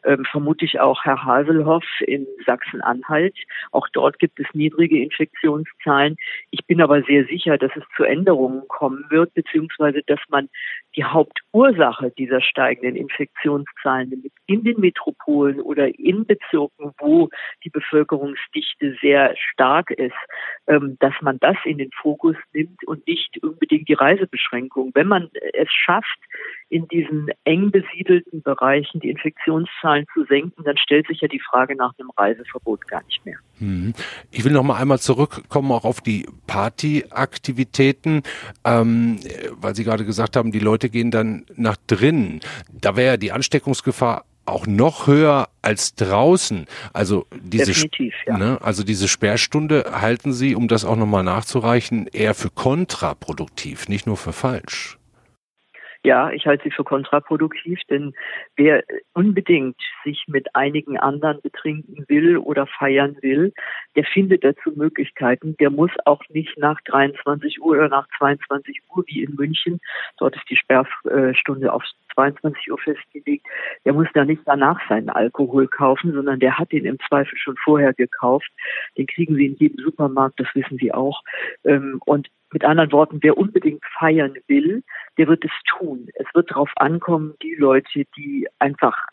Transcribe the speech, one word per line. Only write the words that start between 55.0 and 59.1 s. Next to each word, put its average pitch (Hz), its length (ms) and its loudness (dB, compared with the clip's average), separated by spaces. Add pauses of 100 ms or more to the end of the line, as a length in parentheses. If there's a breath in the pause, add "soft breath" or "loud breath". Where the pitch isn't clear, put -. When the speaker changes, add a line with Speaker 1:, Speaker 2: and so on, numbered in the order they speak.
Speaker 1:
Ja, 131 280 4
ich 151 160 -4
halte 143 160 2
sie 147 80 -4
für 151 100 -6
kontraproduktiv, 147 960 -2 (100)
denn 143 240 -4 (440 loud breath)
wer 147 260 6 (300)